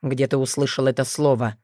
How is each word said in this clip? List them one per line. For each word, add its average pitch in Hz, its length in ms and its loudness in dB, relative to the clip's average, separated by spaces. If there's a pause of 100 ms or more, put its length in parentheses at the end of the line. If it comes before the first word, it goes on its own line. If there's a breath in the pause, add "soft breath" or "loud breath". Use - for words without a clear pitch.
Где 135 240 0
ты 143 100 0
услышал 135 500 0
это 135 160 0
слово? 123 600 0